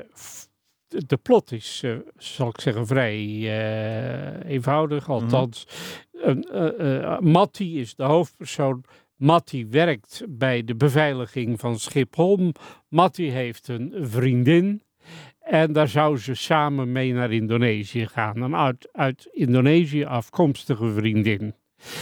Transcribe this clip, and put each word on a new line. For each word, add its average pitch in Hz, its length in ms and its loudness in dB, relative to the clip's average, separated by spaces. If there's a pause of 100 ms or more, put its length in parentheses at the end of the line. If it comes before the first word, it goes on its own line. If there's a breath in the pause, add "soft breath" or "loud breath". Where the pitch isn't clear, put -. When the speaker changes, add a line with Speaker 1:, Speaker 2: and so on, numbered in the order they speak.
(180)
Speaker 1:
f-, - 300 -20 (400)
de, 196 200 -6
de 139 100 0
plot - 340 2
is, - 320 -10
eh, 123 80 -2 (260)
zal - 300 -4
ik 113 140 -6
zeggen, 117 260 -2
vrij, 120 300 0 (260)
eh, 110 1080 -6
eenvoudig. 143 560 0
Speaker 2:
Mhm. 156 40 -4
Speaker 1:
Althans, 120 560 0 (460 loud breath)
een, 143 300 0
eh, 170 600 -2
eh, 165 160 -4
Mattie 175 600 2
is 117 160 -10
de 135 80 -6
hoofdpersoon. 139 800 0 (320 soft breath)
Mattie 139 520 2
werkt 143 640 0
bij 123 340 -2
de 117 120 -6
beveiliging 127 840 0
van 120 200 -4
Schiphol. 175 720 0 (380 loud breath)
Mattie 165 420 0
heeft 123 360 -8
een 123 320 -8
vriendin. 135 840 2 (580 loud breath)
En 160 340 2
daar 151 140 4
zou 151 300 2
ze 123 160 -6
samen 143 580 0
mee 131 220 0
naar 123 180 0
Indonesië 110 760 0
gaan. 107 340 -4
Een 131 140 -2
uit, 139 360 0
uit 135 400 -2
Indonesië 147 760 4
afkomstige 120 880 0
vriendin. 107 600 0 (480 loud breath)